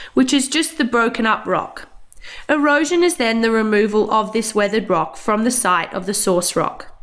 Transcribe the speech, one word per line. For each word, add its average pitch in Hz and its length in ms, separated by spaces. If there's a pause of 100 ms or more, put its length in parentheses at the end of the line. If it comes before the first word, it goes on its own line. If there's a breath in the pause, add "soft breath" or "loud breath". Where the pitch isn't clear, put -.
(140 loud breath)
which 254 180
is 269 160
just 311 300
the 285 80
broken 233 400
up - 200
rock. - 440 (580 loud breath)
Erosion 302 560
is 349 140
then 226 240
the 226 100
removal 214 580
of 214 220
this 220 240
weathered 208 340
rock 165 280
from 220 260
the 247 80
site 180 420
of 185 120
the 202 80
source 180 420
rock. - 480